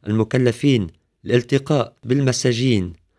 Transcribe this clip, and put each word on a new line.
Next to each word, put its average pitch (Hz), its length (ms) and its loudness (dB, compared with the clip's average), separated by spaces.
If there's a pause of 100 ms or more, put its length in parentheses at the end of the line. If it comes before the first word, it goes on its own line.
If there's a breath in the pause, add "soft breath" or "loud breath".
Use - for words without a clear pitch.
المكلفين، 113 800 0 (380)
الالتقاء 135 680 0 (100)
بالمساجين 123 880 0 (260)